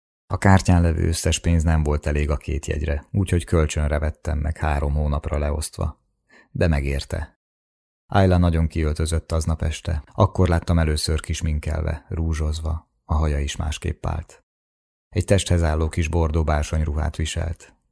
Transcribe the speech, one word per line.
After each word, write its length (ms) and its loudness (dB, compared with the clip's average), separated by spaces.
A 100 -6
kártyán 440 6
levő 260 2
összes 320 0
pénz 240 2
nem 200 2
volt 220 0
elég 240 0
a 80 0
két 280 -6
jegyre, 460 -4
úgyhogy 340 0
kölcsönre 540 0
vettem 380 -4
meg 200 -2
három 360 0
hónapra 440 -2
leosztva. 640 -4
De 160 0
megérte. 720 -2
Ayla 320 4
nagyon 300 4
kiöltözött 640 -2
aznap 300 0
este. 500 -4
Akkor 360 2
láttam 320 2
először 400 0
kisminkelve, 920 -4
rúzsozva, 800 -4
a 80 -2
haja 260 0
is 160 -4
másképp 500 -6
állt. 380 -8
Egy 160 -2
testhez 380 2
álló 260 0
kis 180 -2
bordó 360 0
bársonyruhát 720 -2
viselt. 600 -6